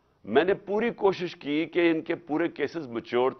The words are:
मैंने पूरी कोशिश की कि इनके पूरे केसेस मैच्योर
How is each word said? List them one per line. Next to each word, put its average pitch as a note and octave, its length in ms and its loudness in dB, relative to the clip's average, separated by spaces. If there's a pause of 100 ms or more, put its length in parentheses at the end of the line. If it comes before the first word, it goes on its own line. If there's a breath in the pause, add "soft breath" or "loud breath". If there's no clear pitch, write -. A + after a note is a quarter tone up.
(260)
मैंने D3+ 280 4
पूरी G#3+ 380 -2
कोशिश F3+ 420 0
की D3 320 -4
कि E3+ 240 2
इनके D#3+ 260 0
पूरे D#3 320 -2
केसेस D3+ 400 -4
मैच्योर A#2+ 520 0